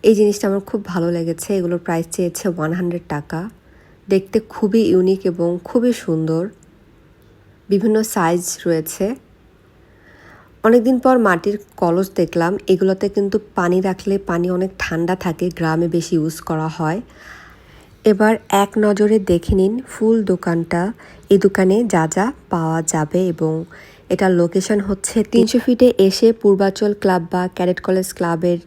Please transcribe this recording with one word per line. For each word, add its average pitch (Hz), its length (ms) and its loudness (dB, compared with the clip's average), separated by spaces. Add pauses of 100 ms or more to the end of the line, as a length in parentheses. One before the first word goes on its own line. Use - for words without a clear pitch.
এই 220 100 6
জিনিসটা 208 320 2
আমার 196 200 -2
খুব 214 100 -6 (120)
ভালো 170 240 -2
লেগেছে, 165 320 -6 (100)
এগুলোর 175 280 -4
প্রাইস 165 200 -4 (100)
চেয়েছে 175 280 -4 (120)
ওয়ান 156 220 -4
হান্ড্রেড 175 280 -6 (100)
টাকা। 156 240 -8 (720)
দেখতে 190 260 0 (160)
খুবই 220 280 2 (100)
ইউনিক 185 280 2 (120)
এবং 170 160 -2 (200)
খুবই 240 240 0 (120)
সুন্দর, 160 380 -2 (1300)
বিভিন্ন 214 240 2 (180)
সাইজ 175 280 0 (240)
রয়েছে। 160 380 -2 (1600)
অনেকদিন 240 380 4
পর 262 100 6 (120)
মাটির 190 300 2 (240)
কলস 180 280 0 (120)
দেখলাম, 170 320 0 (200)
এগুলোতে 190 340 0 (100)
কিন্তু 202 200 0 (220)
পানি 180 200 2 (100)
রাখলে 190 260 -4 (160)
পানি 170 160 -2 (100)
অনেক 190 140 -2 (140)
ঠান্ডা 170 300 -2 (100)
থাকে, 175 220 -4 (120)
গ্রামে 165 380 0
বেশি 165 220 -2
ইউজ 156 180 -4 (120)
করা 160 200 -4 (100)
হয়। 165 220 -2 (1080)
এবার 214 240 4 (280)
এক 202 80 0 (140)
নজরে 208 320 2 (140)
দেখে 175 300 0
নিন 196 140 2 (180)
ফুল 226 240 2 (160)
দোকানটা, 170 500 -2 (500)
এই 196 120 6
দোকানে 190 320 4 (180)
যা 160 100 2 (120)
যা 190 100 0 (260)
পাওয়া 165 260 -2 (140)
যাবে। 156 280 -2 (120)
এবং 160 220 -2 (580)
এটার 185 280 2
লোকেশন 190 380 0 (100)
হচ্ছে - 280 -6 (160)
তিনশো 233 320 4
ফিটে 247 240 4 (180)
এসে 196 220 4 (140)
পূর্বাচল 196 500 2 (100)
ক্লাব 185 200 2 (100)
বা 180 100 -2 (140)
ক্যাডেট 180 300 0
কলেজ 185 220 -2 (100)
ক্লাবের 170 480 0